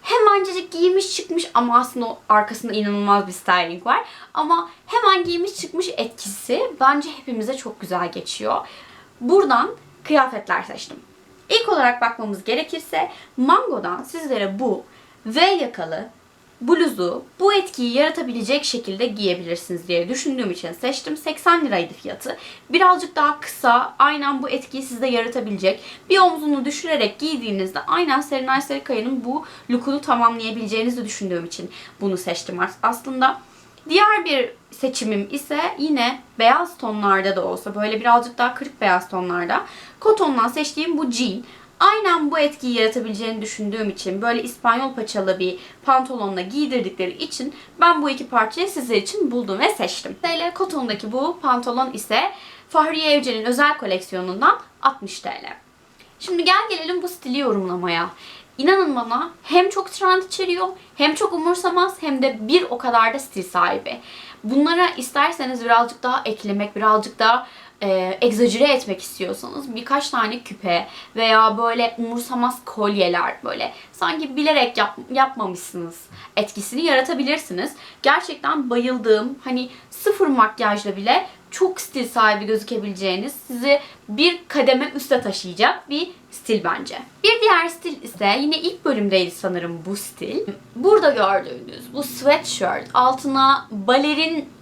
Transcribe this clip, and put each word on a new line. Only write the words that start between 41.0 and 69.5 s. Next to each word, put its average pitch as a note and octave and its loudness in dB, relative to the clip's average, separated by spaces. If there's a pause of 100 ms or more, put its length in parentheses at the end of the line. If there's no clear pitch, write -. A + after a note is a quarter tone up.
jean. A#3 -2 (360)
Aynen F4+ 4
bu D#4+ 0
etkiyi C4 0
yaratabileceğini A3 -2
düşündüğüm G#3+ -4
için F#3+ -6
böyle A#3 0
İspanyol B3 0
paçalı G3 -2
bir F#3 -2 (260)
pantolonla B3 2
giydirdikleri G3 -2
için D4 -8 (280)
ben E4 4
bu D4 0
iki B3+ -4
parçayı A#3+ 0
sizler B3 -4
için D4 0
buldum G#3 -4
ve E4 2
seçtim. - -6
T E4+ -2
L F4 -4
kotondaki B3 -4
bu D4 -2
pantolon B3 0
ise A#3+ -2 (380)
Fahriye D#4 2
Evcen'in A#3+ 2
özel C#4+ 2
koleksiyonundan F#3 0 (220)
altmış - -2
T - -8
L. - -12 (600)
Şimdi E4+ -2
gel G4+ 4
gelelim F4 -4
bu F4+ -6
stili C#4 -6
yorumlamaya. F3+ 0 (480)
İnanın E4 4
bana B3 -2 (140)
hem F4+ 4
çok F#4+ -4
trend F#4+ 2
içeriyor, F#4 -2 (280)
hem D4+ 2
çok - -2
umursamaz, F4+ 0
hem C#4 -2
de C4 0
bir C#4+ 2
o A#3+ -6
kadar A#3 4
da C#4 -6
stil F#3+ -8
sahibi. - -2 (440)
Bunlara D#4+ 4
isterseniz C4 -2
birazcık A#3 2
daha B3+ 0
eklemek, G#3 -4
birazcık G#3+ 2
daha, A#3 2 (360)
e, F#3+ 0
egzajere A#3+ 4
etmek G#3+ -2
istiyorsanız G#3+ -8